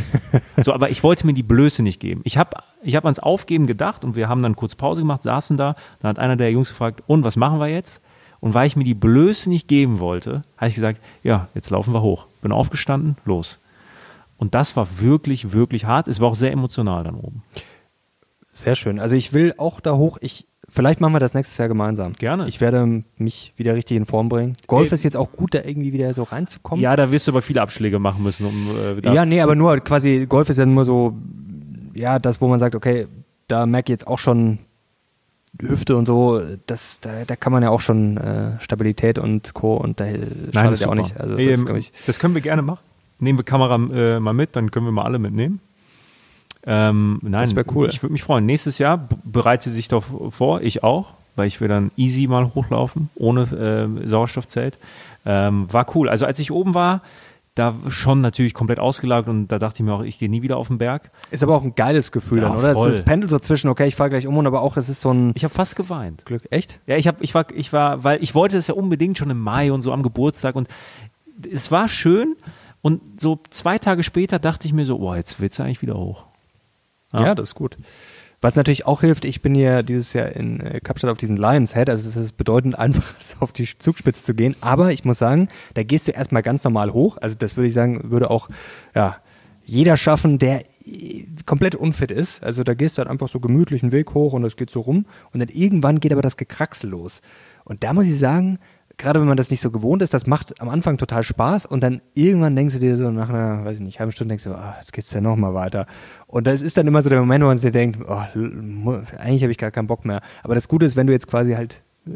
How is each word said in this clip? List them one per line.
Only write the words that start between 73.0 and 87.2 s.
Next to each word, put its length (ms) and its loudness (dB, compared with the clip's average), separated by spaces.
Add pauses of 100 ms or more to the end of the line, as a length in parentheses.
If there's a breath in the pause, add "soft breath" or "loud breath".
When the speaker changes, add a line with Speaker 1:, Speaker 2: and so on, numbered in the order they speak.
Speaker 2:
so 180 0 (100)
zwei 280 -2
Tage 240 0
später 380 -2
dachte 260 -4
ich 80 -2
mir 120 2
so, 120 -2
boah, 180 -4
jetzt 240 -8
willst 200 -4
du 40 -4
eigentlich 180 -6
wieder 140 -6
hoch. 300 -8 (880)
Ja. 80 0
Speaker 1:
Ja, 140 4
das 140 -6
ist 60 -14
gut. 220 -8 (640 loud breath)
Was 160 2
natürlich 280 2
auch 140 2
hilft, 240 2
ich 180 -6
bin 140 2
ja 280 4
dieses 280 -4
Jahr 180 -2
in, 300 -6
äh, 220 -8
Kapstadt 300 -4
auf 60 -4
diesen 200 -2
Lion's 380 2
Head, 140 2
also 200 -2
es 80 -8
ist 160 -6
bedeutend 440 0
einfacher, 380 0
<laughs> 20 -20
als 220 -18
auf 140 -4
die 240 -6
Zugspitze 440 -2
zu 120 -4
gehen, 260 0
aber 320 4
ich 140 -4
muss 120 2
sagen, 300 2 (280 loud breath)
da 80 -2
gehst 260 0
du 20 -2
erstmal 320 -2
ganz 220 -2
normal 260 2
hoch, 300 2